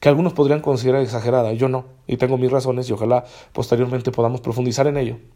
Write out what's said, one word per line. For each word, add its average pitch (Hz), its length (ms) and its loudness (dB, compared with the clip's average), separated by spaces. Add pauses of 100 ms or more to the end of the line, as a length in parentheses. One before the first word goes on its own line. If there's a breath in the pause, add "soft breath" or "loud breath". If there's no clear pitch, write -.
que 147 100 4
algunos 165 240 2
podrían 147 260 2
considerar 131 400 0
exagerada, 117 540 0
yo 127 160 0
no, 127 160 -4 (200)
y 123 120 -4
tengo 131 180 0
mis 127 140 2
razones, 127 400 -2
y - 20 0
ojalá 113 320 0 (300 loud breath)
posteriormente 123 580 -2
podamos 117 300 0
profundizar 123 440 -2
en 143 120 -2
ello. 120 180 -4 (200)